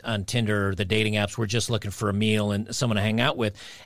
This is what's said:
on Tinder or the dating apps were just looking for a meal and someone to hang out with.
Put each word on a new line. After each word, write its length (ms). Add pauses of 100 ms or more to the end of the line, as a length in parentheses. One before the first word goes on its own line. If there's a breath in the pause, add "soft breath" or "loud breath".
on 220
Tinder 420
or 60
the 100
dating 300
apps 240
were 80
just 240
looking 200
for 200
a 20
meal 400
and 240
someone 200
to 60
hang 160
out 200
with. 180 (280 loud breath)